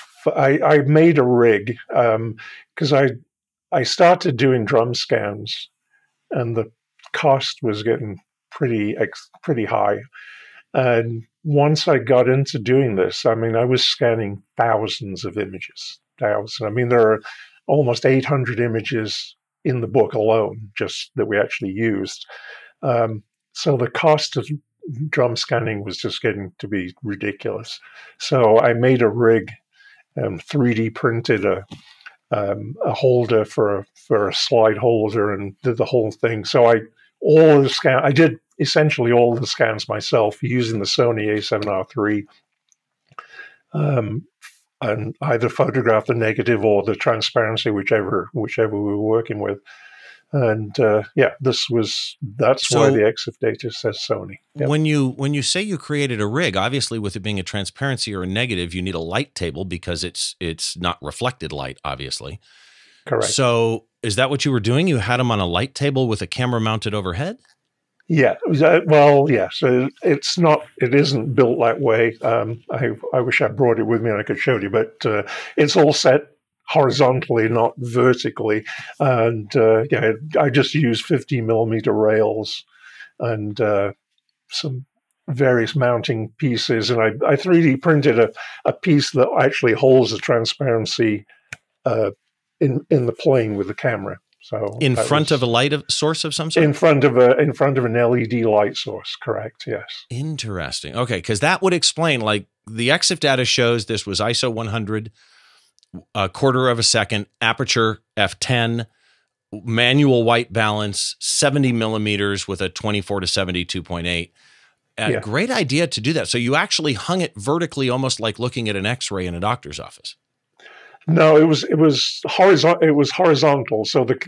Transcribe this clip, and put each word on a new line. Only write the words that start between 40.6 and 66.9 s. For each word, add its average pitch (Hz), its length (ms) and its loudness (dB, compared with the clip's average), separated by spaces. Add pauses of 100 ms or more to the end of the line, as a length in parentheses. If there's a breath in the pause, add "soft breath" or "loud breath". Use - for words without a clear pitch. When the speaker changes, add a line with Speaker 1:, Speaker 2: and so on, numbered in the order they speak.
Speaker 1:
the 98 60 -4
Sony 107 520 0
A 104 40 -4
seven 104 280 -4
R 95 160 -2
three, 104 420 -2 (1400 loud breath)
um, 135 540 -2 (560)
and 107 400 -4
either 120 260 0
photographed 113 600 0
the 123 60 -2
negative 110 520 0
or 101 180 2
the 101 120 -2
transparency, 110 720 -2
whichever, 101 640 -2
whichever 110 420 -2
we 101 140 -2
were 104 80 -2
working 110 420 -2
with. 101 200 -4 (720 loud breath)
And, 110 460 0
uh, 107 240 2 (120)
yeah, 135 240 2
this 127 300 -2
was, - 480 -4 (200)
that's 123 340 0
why 143 180 4
Speaker 2:
So - 20 4
Speaker 1:
the 120 100 2
exif - 380 -2
data 113 320 -4
says 107 280 -6
Sony. 98 400 -8 (160)
Yep. 135 120 -4
Speaker 2:
when 151 160 0
you, 147 280 0
when 139 240 -4
you 139 80 -4
say - 180 -2
you 202 160 -6
created 139 420 -4
a 104 60 0
rig, 117 320 -2
obviously 123 400 -2
with 104 180 -6
it 107 60 -8
being 101 180 -4
a 90 40 -6
transparency 110 720 -6
or 92 80 -6
a 92 40 -6
negative, 95 460 -4
you 92 80 -6
need 92 140 -6
a 82 40 -4
light 92 360 -6
table 82 280 -6
because 87 400 -8
it's, - 360 -8
it's 82 360 -8
not 87 260 -4
reflected 80 500 -8
light, 67 340 -10
obviously. 67 540 -10 (640 soft breath)
Speaker 1:
Correct. 110 260 -2
Speaker 2:
So 117 540 0 (160)
is 107 140 -4
that 131 160 0
what 139 120 -2
you 143 80 0
were 127 80 0
doing? 123 280 0
You 151 100 2
had 120 220 0
'em 127 100 0
on 107 100 0
a 95 60 0
light 90 300 -4
table 135 320 -2
with 110 140 -4
a 90 60 -6
camera 127 320 -2
mounted 110 360 -2